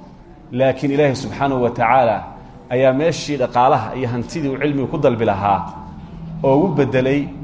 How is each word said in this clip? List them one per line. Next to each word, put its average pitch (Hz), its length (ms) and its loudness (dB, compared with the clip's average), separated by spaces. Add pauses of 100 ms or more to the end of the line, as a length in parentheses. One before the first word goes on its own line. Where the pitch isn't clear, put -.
(520)
laakiin 131 400 0
Ilaahay 139 240 2
subxaanahu 131 480 -2
wa 117 60 2
tacaala 117 540 2 (460)
ayaa 131 240 4
meeshii 147 440 -2
dhaqaalaha 123 580 2
iyo 127 120 -4
hantidii 123 420 -4
uu 131 80 -4
cilmigu 139 300 0
ku 165 100 -4
dalbi 120 280 2
lahaa 98 340 2 (840)
oo 135 140 4
ugu 180 180 4
beddelay 135 520 2 (160)